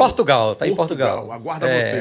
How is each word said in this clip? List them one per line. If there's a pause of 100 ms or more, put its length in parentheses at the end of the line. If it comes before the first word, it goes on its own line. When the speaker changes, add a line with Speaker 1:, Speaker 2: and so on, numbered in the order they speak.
Speaker 1:
Portugal,
tá
em
Speaker 2:
Portugal.
Speaker 1:
Portugal.
Speaker 2:
Aguarda
Speaker 1:
É, (100)